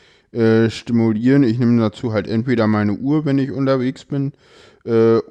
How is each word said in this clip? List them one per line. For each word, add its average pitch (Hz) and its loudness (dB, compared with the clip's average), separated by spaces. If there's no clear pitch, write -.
äh, 113 2
stimulieren. 117 0
Ich 117 0
nehme 120 2
dazu 110 -4
halt 104 -2
entweder 113 -2
meine 104 0
Uhr, 151 -4
wenn 139 0
ich 135 -4
unterwegs 135 -4
bin, 139 -6
äh, 113 2